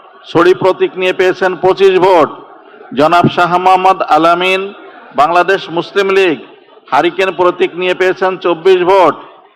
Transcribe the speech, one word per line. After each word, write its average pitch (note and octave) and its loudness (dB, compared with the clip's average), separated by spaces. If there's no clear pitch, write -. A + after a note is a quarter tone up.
ছড়ি E3+ 2
প্রতীক F#3 -2
নিয়ে F#3 -4
পেয়েছেন F#3 -2
পঁচিশ F#3 2
ভোট। E3+ 2
জনাব E3 2
শাহ F3 -2
মোহাম্মদ F#3 2
আলামিন, F3 0
বাংলাদেশ F3 0
মুসলিম E3+ -4
লীগ, F#3+ 2
হারিকেন F3 -2
প্রতীক F3+ 0
নিয়ে F3+ -4
পেয়েছেন F#3 -2
চব্বিশ F3+ 0
ভোট। F3+ 2